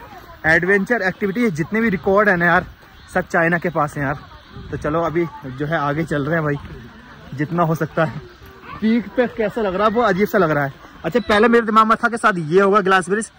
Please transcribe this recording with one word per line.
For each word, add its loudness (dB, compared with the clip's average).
adventure 2
एक्टिविटी -2
जितने -4
भी 0
record 2
है 4
ना 0
यार, 4
सब -2
China 2
के -4
पास -2
है -4
यार। -4
तो -8
चलो -2
अभी -2
जो -6
है -4
आगे -2
चल -4
रहे -2
हैं -2
भाई, -2
जितना -2
हो 0
सकता -2
है। -10
Peak 0
पे 0
कैसा -4
लग -2
रहा 2
है, 2
वो 2
अजीब 2
सा -2
लग 4
रहा 0
है। -8
अच्छा, 0
पहले 4
मेरे 4
दिमाग 4
में 4
था 0
कि -4
शायद 2
ये 6
होगा 4
glass 2
bridge, -4